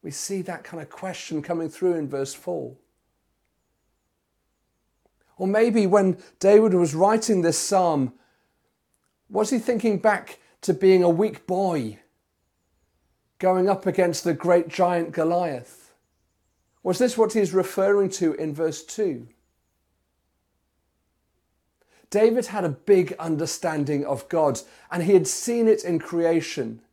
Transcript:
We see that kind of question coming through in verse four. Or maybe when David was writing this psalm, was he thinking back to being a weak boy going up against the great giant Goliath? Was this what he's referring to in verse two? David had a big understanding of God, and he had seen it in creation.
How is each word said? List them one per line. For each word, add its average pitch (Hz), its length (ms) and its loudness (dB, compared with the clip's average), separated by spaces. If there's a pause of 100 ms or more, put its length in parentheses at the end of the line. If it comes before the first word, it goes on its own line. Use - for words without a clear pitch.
We 165 100 -12
see 196 300 -8
that 175 220 -12
kind 170 160 -14
of 147 100 -16
question 170 520 -10
coming 165 260 -4
through 180 260 0
in 156 140 -4
verse 135 260 -6
four. 139 420 -10 (2500)
Or 180 80 -4
maybe 214 400 2
when 190 320 4 (200)
David 208 360 6
was 170 200 2
writing 202 480 2
this 170 160 2
psalm, 160 560 0 (1120)
was 214 220 -2
he 254 80 0
thinking 220 400 -2
back - 400 -2 (240)
to 185 120 0
being 185 280 6
a 175 80 4
weak 190 360 -2
boy 170 520 -4 (1400)
going 185 300 2
up 190 180 0
against 185 380 0
the 170 100 0
great 170 340 2
giant 175 440 -2
Goliath? 165 720 -4 (1000)
Was 180 160 -2
this 247 200 0
what 220 140 2
he's 196 200 0
referring 190 580 0
to 160 240 -2
in 156 200 -6
verse 160 300 -4
two? 143 420 -6 (2750)
David 226 360 2
had 196 180 -6
a 165 40 0
big 180 500 2
understanding 156 880 -4
of 135 220 -6
God, 151 320 0 (280)
and 175 140 -6
he 196 120 2
had 170 120 6
seen 233 400 -2
it 214 160 4
in 170 160 -2
creation. 160 840 -2 (120)